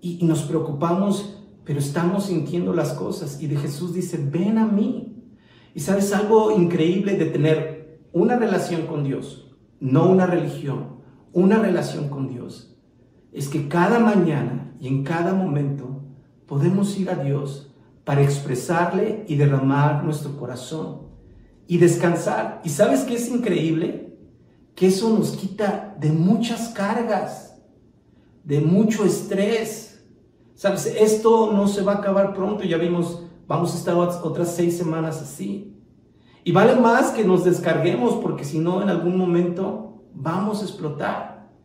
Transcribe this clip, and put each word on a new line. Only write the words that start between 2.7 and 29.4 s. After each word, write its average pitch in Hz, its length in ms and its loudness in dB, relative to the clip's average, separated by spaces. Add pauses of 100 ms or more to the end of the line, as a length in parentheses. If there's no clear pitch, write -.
las 151 180 -2
cosas. - 480 -8
Y 165 60 -8
de 143 100 -4
Jesús 165 380 -6
dice, 175 240 -6
"Ven 185 400 0
a 220 80 2
mí". - 500 -2 (580)
Y 165 60 -8
sabes, 196 320 0
algo 214 400 4
increíble 180 640 2
de 156 100 2
tener 151 760 -2 (120)
una 226 240 2
relación 175 500 0
con 147 160 -4
Dios, - 540 -8 (240)
no 139 300 4
una 185 160 6
religión, 147 680 -4 (360)
una 196 260 4
relación 156 520 -2
con 135 180 -6
Dios, - 480 -14 (560)
es 147 160 -8
que 147 200 -4
cada 185 300 2
mañana 165 800 0
y 127 100 -10
en 135 160 -2
cada 175 280 -2
momento 143 680 -4 (440)
podemos 190 520 0
ir 180 100 -2
a 185 60 -2
Dios 139 580 -6 (320)
para 143 180 2
expresarle 175 1040 0
y 151 80 -2
derramar 139 680 2
nuestro 147 320 -4
corazón - 720 -10 (580)
y 175 120 2
descansar. - 840 2
¿Y 170 60 -8
sabes 269 320 2
qué 233 160 -4
es 240 120 -4
increíble? 165 880 -2 (600)
Que 185 100 4
eso 220 240 4
nos 180 220 2
quita - 680 -4
de 151 140 0
muchas 202 560 0
cargas, 208 920 -4 (840)
de 143 160 0
mucho 196 440 4
estrés. - 1000 -2 (480)